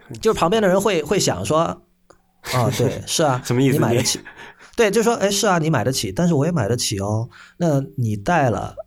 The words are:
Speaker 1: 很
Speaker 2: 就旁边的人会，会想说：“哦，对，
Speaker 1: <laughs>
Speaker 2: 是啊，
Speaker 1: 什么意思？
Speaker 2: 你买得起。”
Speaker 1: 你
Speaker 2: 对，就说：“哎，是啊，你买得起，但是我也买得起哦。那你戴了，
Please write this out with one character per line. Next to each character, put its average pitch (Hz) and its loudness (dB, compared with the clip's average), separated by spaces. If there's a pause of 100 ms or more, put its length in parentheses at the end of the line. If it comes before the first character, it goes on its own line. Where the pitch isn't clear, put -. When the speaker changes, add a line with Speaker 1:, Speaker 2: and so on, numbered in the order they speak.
Speaker 1:
很 113 -14
Speaker 2:
就 220 2
旁 165 0
边 220 0
的 196 4
人 185 4
会， 190 0
会 190 0
想 95 0
说 165 0 (680)
：“哦， 127 2
对， 120 0
Speaker 1:
<laughs> - -14
Speaker 2:
是 - -2
啊， 127 0
Speaker 1:
什 120 -2
么 131 2
意 139 4
思？ 139 2
Speaker 2:
你 151 2
买 117 2
得 123 2
起。” - -2
Speaker 1:
你 - -20 (520)
Speaker 2:
对， 220 4
就 226 2
说 233 2
：“哎， - 2
是 - 0
啊， 180 4
你 156 0
买 127 2
得 117 0
起， 101 -4
但 170 2
是 170 2
我 139 2
也 175 0
买 117 0
得 120 0
起 107 -4
哦。 107 -4 (260)
那 151 0 (160)
你 110 -2
戴 139 0
了， 101 -4 (120)